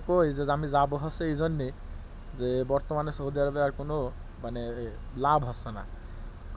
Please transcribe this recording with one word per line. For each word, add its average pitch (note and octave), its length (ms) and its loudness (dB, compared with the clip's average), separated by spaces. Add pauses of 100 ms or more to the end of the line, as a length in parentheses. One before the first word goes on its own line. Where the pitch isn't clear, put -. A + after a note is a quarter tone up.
কই F3 260 6
যে, C#3+ 180 2
"আমি D3 160 2
যাবো C#3+ 300 4
হচ্ছে D#3 280 -4
এই D#3 100 2
জন্যে D3 360 0 (600)
যে B2+ 340 2
বর্তমানে D3 440 0
সৌদি C#3+ 280 -2
আরবে C#3+ 220 4
আর C#3 100 4
কোনো C#3+ 400 -2 (320)
মানে A#2 480 -4 (260)
লাভ C#3+ 280 6
হচ্ছে A#2+ 260 -6
না। G2+ 120 -6 (720)